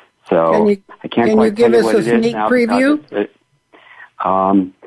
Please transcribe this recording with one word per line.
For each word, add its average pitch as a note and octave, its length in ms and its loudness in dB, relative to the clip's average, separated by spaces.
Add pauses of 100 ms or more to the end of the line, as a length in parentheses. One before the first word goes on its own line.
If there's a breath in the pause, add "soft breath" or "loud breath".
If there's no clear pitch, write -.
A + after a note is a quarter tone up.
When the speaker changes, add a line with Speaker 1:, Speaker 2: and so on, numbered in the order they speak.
(280 soft breath)
Speaker 1:
So E3+ 240 0
Speaker 2:
Can G#3+ 160 0
you, G3+ 140 -2 (220)
Speaker 1:
I - 40 -12
can't A#3 200 -2
Speaker 2:
can A3 80 0
Speaker 1:
quite A2 100 2
Speaker 2:
you A3 60 0
give A3+ 200 2
Speaker 1:
tell - 0 -
you A#3 60 4
Speaker 2:
us - 60 2
Speaker 1:
what A3+ 100 0
Speaker 2:
a A3+ 40 2
Speaker 1:
it G#3+ 80 -2
is A#3 160 2
Speaker 2:
sneak A#3 120 -2
Speaker 1:
now G#3+ 140 -4
because A#3+ 200 0
Speaker 2:
preview? C4+ 360 0
Speaker 1:
it's, - 80 -20
it, G#3 240 -6 (880 loud breath)
um, F#2+ 500 0 (120)